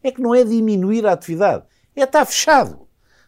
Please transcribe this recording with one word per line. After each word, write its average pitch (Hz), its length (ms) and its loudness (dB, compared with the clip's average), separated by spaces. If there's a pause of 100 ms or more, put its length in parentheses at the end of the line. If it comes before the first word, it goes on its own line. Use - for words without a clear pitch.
É 269 80 -4
que 254 100 -8
não 240 140 -2
é 247 100 6
diminuir 214 640 0
a 202 60 2
atividade, 170 520 -2 (320)
é 285 60 -2
estar 269 240 0
fechado. - 540 0 (480)